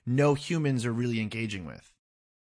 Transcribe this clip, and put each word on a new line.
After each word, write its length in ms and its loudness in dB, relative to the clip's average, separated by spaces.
no 280 4
humans 520 0
are 60 0
really 280 0
engaging 460 -6
with. 260 -16